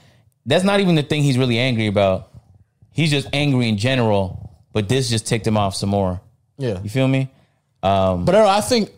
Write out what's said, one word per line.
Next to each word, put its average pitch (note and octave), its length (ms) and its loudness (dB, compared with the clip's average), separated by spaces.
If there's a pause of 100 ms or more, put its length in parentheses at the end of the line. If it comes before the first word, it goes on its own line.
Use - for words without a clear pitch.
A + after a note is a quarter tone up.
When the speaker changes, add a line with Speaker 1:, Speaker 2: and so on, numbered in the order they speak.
(460)
Speaker 1:
that's D#3+ 180 2
not G3+ 160 2
even F3+ 140 2
the D3+ 80 2
thing D3+ 200 -2
he's C#3 140 2
really B2 220 2
angry A#2+ 280 0
about. G2 440 0 (640)
He's D#3 180 0
just C#3+ 240 -2
angry C#3 340 0
in G#2+ 80 0
general, G#2+ 800 -2 (140)
but G#2 160 -4
this C3 220 0
just A2+ 160 -4
ticked A#2 200 -2
him G#2+ 120 0
off G2 160 -2
some G2+ 160 -4
more. F#2+ 320 -2 (340)
Speaker 2:
Yeah. A2+ 260 -4
Speaker 1:
You G#2 60 -8
feel C3 200 0
me? C3+ 200 -2 (540)
Um, F#2+ 420 0
Speaker 2:
But F3 120 4
I, G#3 220 4
I - 40 -2
think, A3+ 360 0